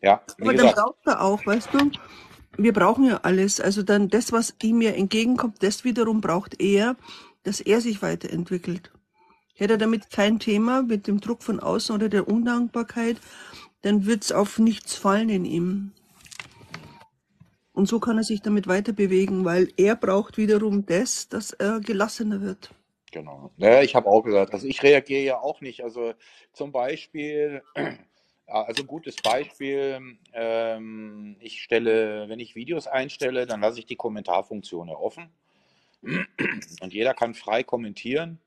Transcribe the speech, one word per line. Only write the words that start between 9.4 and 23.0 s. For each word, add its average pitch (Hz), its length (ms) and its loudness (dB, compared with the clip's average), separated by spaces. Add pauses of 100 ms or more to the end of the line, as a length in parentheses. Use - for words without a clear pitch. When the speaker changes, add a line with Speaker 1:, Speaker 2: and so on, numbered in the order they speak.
Speaker 2:
Hätte 208 180 2
er 226 60 2
damit 220 320 0
kein 214 280 2
Thema, 226 440 2
mit 226 240 -2
dem 202 120 2
Druck 233 220 -6
von 214 180 -4
außen - 360 -2
oder 208 140 0
der 196 180 0
Undankbarkeit, 233 920 -2 (640)
dann 202 240 2
wird's 214 260 -2
auf 208 280 0
nichts 226 360 0
fallen 208 340 0
in 190 160 0
ihm. 185 460 -2 (1800)
Und 196 140 2
so 233 120 2
kann 220 180 0
er 220 60 0
sich 214 180 -4
damit 208 260 0
weiter 202 260 0
bewegen, 190 520 2
weil 175 320 0
er 202 180 4
braucht 202 420 -2
wiederum 208 480 2
das, 196 440 -2
dass 208 240 -8
er 214 260 -2
gelassener 208 640 -4
wird. 196 300 -10 (400)